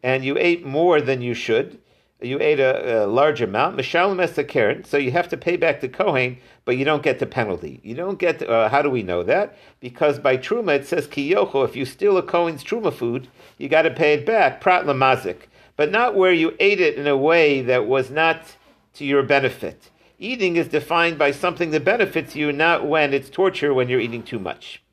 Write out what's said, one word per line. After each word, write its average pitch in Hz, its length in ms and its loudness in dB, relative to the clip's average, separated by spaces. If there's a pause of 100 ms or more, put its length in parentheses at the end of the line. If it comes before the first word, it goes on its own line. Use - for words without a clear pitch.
and 131 220 0
you 135 140 -2
ate 175 260 2
more 151 360 2
than 135 200 -2
you 123 140 -4
should, - 440 -2 (440)
you 131 180 -6
ate 147 200 2
a, 123 440 0
a - 20 0
large 131 340 2
amount, 117 360 -2
Mishalem 180 440 0
es 170 120 -2
hakeren, 120 520 -2
so - 120 -4
you 135 140 0
have 170 180 -2
to 160 80 -6
pay 170 200 -2
back 165 240 0
the 131 80 -6
Kohen, 131 480 -2 (280)
but 123 120 0
you 135 80 -2
don't 147 180 0
get 139 160 0
the 110 80 -4
penalty. 87 560 -6
You 113 120 -12
don't 180 240 -8
get, 170 240 0
uh, 113 260 2
how 139 140 2
do 147 80 0
we 123 120 -2
know 87 200 -2
that? 160 340 0 (240)
Because 135 380 -2
by 131 180 0
Truma 185 400 -2
it 139 100 -2
says, 147 200 -4
"Ki 143 260 -4
yochel," 190 320 0
if - 120 -4
you 139 100 -6
steal 190 320 0
a 175 40 0
Kohen's 170 400 -2
Truma 214 300 -4
food, 120 360 -6 (280)
you 135 120 -10
gotta 160 220 4
pay 151 240 2
it 147 120 -4
back, 208 340 2
prat 185 240 2
lamazik. 131 640 0 (280)
But 151 140 0
not 220 240 0
where 185 180 4
you 165 280 2
ate 196 200 2
it 160 160 2
in 143 100 -4
a 143 100 2
way 147 460 4
that 123 240 0
was 127 240 0
not 160 460 -2 (380)
to 147 120 -14
your 139 160 2
benefit. 131 680 -2 (280)
Eating 190 380 -2
is 170 120 0
defined 165 480 0
by 143 140 2
something 170 400 -4
that 151 140 -2
benefits 185 520 0
you, 147 160 -2
not 156 340 2
when 147 280 2
it's 135 160 -4
torture, 180 420 0
when 127 160 2
you're 123 120 2
eating 117 220 -6
too 117 160 -10
much. - 440 -10 (100)